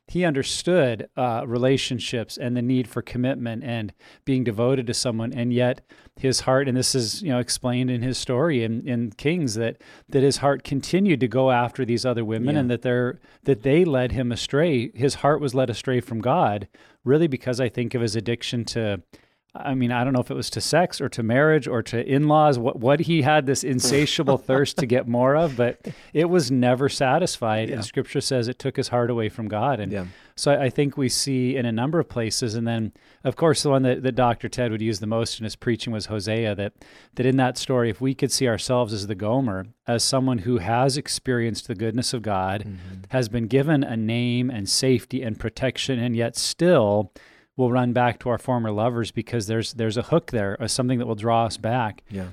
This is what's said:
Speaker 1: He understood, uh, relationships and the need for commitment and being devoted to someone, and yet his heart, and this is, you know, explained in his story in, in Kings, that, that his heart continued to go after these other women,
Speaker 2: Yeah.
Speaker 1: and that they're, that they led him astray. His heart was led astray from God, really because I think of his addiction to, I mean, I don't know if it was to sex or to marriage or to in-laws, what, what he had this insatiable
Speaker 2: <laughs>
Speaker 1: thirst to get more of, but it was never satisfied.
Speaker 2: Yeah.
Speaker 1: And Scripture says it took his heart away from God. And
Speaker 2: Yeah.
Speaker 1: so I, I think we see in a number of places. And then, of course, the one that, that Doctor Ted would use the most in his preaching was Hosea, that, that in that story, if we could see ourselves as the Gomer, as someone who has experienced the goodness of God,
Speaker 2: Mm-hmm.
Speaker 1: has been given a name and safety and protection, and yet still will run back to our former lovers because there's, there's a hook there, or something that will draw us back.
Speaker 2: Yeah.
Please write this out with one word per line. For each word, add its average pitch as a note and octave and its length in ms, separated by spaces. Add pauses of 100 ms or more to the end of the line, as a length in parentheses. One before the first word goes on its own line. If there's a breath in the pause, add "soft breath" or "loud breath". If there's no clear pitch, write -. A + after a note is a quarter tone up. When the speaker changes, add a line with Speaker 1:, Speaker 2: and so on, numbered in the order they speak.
Speaker 1:
He F3 160
understood, D3 920
uh, B2 300
relationships B2 920
and B2 200
the B2 40
need B2+ 280
for - 120
commitment B2 640
and A#2 300 (320 loud breath)
being C3 180
devoted A#2+ 440
to A#2+ 60
someone, A#2 380
and B2 220
yet B2 260 (360 loud breath)
his C3 240
heart, C3+ 280
and B2 80
this B2+ 180
is, A#2 280
you E3+ 80
know, B2 80
explained B2+ 520
in A#2+ 120
his B2+ 160
story C3+ 440
in, A2+ 240
in A#2+ 260
Kings, D3 420
that, A2+ 260 (300 loud breath)
that C3+ 120
his C3+ 160
heart C#3 260
continued E3 560
to B2 80
go C3 220
after B2 360
these A2+ 180
other A#2 220
women, A2+ 300
Speaker 2:
Yeah. D3+ 40
Speaker 1:
and B2+ 100
that A#2 120
they're, B2 380 (240 soft breath)
that B2+ 180
they D3 240
led B2+ 260
him A#2+ 200
astray. C#3 640
His C3 200
heart C#3+ 260
was C3+ 140
led C3 160
astray B2 300
from A2+ 200
God, A2 480 (360 soft breath)
really D#3 240
because B2+ 320
I B2 100
think A#2+ 240
of A#2+ 80
his A2 140
addiction A#2 500
to, G#2 360 (520 soft breath)
I - 200
mean, B2 180
I A#2+ 100
don't C3 120
know B2 60
if A#2 100
it C3+ 40
was B2+ 160
to A2+ 120
sex E3+ 360
or C3 120
to - 120
marriage C#3 460
or A#2+ 140
to A#2 280
in-laws, D3+ 480
what, B2 220
what C#3 200
he D#3+ 200
had D3+ 240
this B2+ 180
insatiable C3+ 760
Speaker 2:
<laughs> - 100
Speaker 1:
thirst C3+ 300
to D3+ 80
get B2 200
more B2 300
of, D#3 220
but A#2+ 280 (280 loud breath)
it E3 160
was E3+ 200
never B2+ 380
satisfied. B2 800
Speaker 2:
Yeah. - 60
Speaker 1:
And G#2+ 100
Scripture - 380
says A#2+ 260
it B2 100
took - 200
his B2 100
heart A#2+ 220
away A2+ 180
from G#2+ 200
God. A2 300
And G2 140
Speaker 2:
Yeah. F#2+ 140 (300 loud breath)
Speaker 1:
so D3 160
I, C#3 120
I B2+ 60
think C#3+ 260
we C3 140
see B2+ 440
in B2+ 120
a A#2 60
number C3+ 280
of - 80
places. A2+ 460
And A#2 120
then, A2+ 280 (300 soft breath)
of C3 120
course, D#3+ 260
the D3+ 60
one C3+ 140
that, B2+ 220
that B2+ 80
Doctor A#2+ 360
Ted B2 220
would A2 100
use A2 200
the G#2+ 60
most A2+ 320
in A2 60
his G#2+ 100
preaching A#2 380
was G#2+ 140
Hosea, A2 480
that, G2+ 180 (440 loud breath)
that B2 100
in C3 100
that B2+ 220
story, A#2+ 320
if G2 100
we C3 140
could C3 180
see C3 160
ourselves A2+ 460
as G2+ 120
the G#2 80
Gomer, G#2 520 (200)
as A#2+ 160
someone C3 360
who A2+ 220
has A#2+ 360
experienced A#2 720
the A#2 60
goodness A2+ 400
of A#2 80
God, G2 400
Speaker 2:
Mm-hmm. F#2+ 380 (100)
Speaker 1:
has C3 180
been A2+ 200
given C#3 360
a A#2 140
name A#2+ 500
and G#2+ 180
safety C3 560
and A2 160
protection, B2+ 600
and A#2 180
yet A#2 220
still G#2+ 720 (420 loud breath)
will B2+ 160
run B2 220
back A#2+ 260
to B2+ 120
our A2+ 80
former A#2 340
lovers A2+ 380
because A2+ 360
there's, A2 280
there's A2+ 240
a A#2 40
hook - 280
there, G2+ 280
or - 80
something B2 320
that A2+ 80
will A2+ 80
draw A#2 300
us G#2+ 140
back. A2+ 500
Speaker 2:
Yeah. F#2+ 240